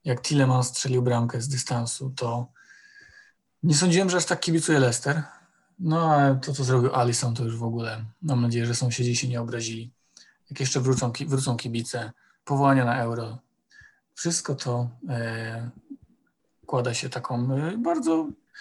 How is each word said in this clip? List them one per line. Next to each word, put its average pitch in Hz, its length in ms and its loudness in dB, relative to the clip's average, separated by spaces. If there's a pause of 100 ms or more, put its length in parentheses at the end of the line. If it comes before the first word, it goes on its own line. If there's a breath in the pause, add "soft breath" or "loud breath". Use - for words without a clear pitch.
Jak 127 160 -2
Tielemans 131 480 4
strzelił 127 340 0
bramkę 120 380 2
z 123 80 -4
dystansu, 127 680 -4
to 120 300 -4 (1160 soft breath)
nie 151 120 4
sądziłem, 180 360 4
że 180 60 2
aż 170 80 2
tak 170 160 -2
kibicuję 160 380 2
Leicester. 135 440 2 (560 soft breath)
No, 160 360 2
a 139 200 6
to, 131 180 -4
co 135 120 -4
zrobił 123 300 4
Alisson, 120 400 2
to 117 100 -4
już 113 120 -4
w 117 80 -6
ogóle, 113 400 -6 (180)
mam 131 200 2
nadzieję, 117 240 2
że 120 80 0
sąsiedzi 120 420 0
się 127 120 -2
nie 120 120 -2
obrazili. 117 520 -8 (580 soft breath)
Jak 143 100 -8
jeszcze 135 200 0
wrócą 127 320 2
ki-, 143 140 -8
wrócą 135 300 0
kibice, 117 560 -6 (320)
powołania 139 400 4
na 120 180 0
Euro, 117 360 -6 (760 soft breath)
wszystko 170 400 -2
to, 120 360 -2 (180)
e, 117 640 -6 (960)
kłada 123 280 0
się 131 140 -4
taką, 123 460 -2
e, 165 240 -2
bardzo, 320 500 0 (320 loud breath)